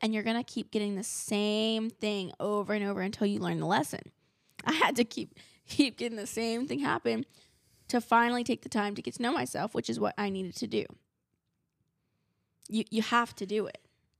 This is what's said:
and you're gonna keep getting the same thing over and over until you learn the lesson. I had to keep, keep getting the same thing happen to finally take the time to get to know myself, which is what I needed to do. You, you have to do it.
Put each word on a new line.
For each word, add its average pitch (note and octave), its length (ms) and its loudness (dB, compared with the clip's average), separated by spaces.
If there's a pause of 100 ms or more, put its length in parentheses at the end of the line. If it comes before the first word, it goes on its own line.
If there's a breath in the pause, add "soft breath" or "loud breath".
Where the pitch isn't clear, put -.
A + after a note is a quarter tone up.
and A3 120 2
you're G#3+ 100 0
gonna A3 200 0
keep - 280 -8
getting G#3 240 0
the F#3+ 80 -4
same A3 880 0
thing G#3 500 -4
over G#3 340 0
and G#3 120 0
over G3 160 -2
until G3+ 260 0
you G3+ 120 0
learn F3 200 0
the D#3 60 -2
lesson. A3 360 0 (600)
I - 100 2
had D#4 240 4
to A#3+ 80 6
keep, - 300 -8 (320 soft breath)
keep C4+ 300 2
getting A3+ 200 -4
the G3+ 100 -6
same A#3 400 -2
thing C#4 120 -2
happen A#3 460 0 (640 soft breath)
to A#3+ 120 2
finally A#3 420 4
take - 200 -2
the - 60 -14
time G#3 260 2
to - 60 -6
get - 140 -6
to - 60 -6
know A#3+ 100 2
myself, D#3+ 440 -2
which - 160 -2
is A#3 80 -2
what G#3 180 0
I G#3 140 -2
needed E3+ 240 -6
to A3+ 120 -4
do. D3+ 180 -2 (1800)
You, A3 220 0
you A3 140 2
have A#3+ 320 2
to G3+ 100 -8
do G3+ 220 0
it. - 100 -12 (420)